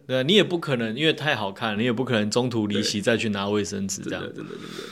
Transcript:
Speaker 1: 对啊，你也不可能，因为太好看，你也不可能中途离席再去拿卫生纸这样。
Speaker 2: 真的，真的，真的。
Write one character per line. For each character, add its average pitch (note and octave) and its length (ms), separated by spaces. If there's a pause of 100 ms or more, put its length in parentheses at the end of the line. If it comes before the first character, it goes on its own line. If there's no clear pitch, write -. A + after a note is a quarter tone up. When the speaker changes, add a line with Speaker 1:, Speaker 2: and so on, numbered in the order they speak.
Speaker 1:
对 C3 140
啊， - 20
你 D#3+ 140
也 F#3+ 80
不 F3 160
可 D3 160
能， A2+ 200
因 D3 80
为 D#3+ 80
太 C#3+ 240
好 G2+ 160
看， G#2 280
你 A2+ 40
也 B2 80
不 B2 140
可 B2+ 80
能 G#2 160
中 A#2+ 180
途 A2+ 200
离 G#2 160
席 G2+ 180
再 A2+ 160
去 A2+ 120
拿 G2+ 200
卫 G#2 140
生 G2 240
纸 - 160
这 - 80
样。 F2+ 100
Speaker 2:
真 - 80
的， - 60
真 G#2+ 100
的， E2+ 60
真 E2+ 100
的。 - 300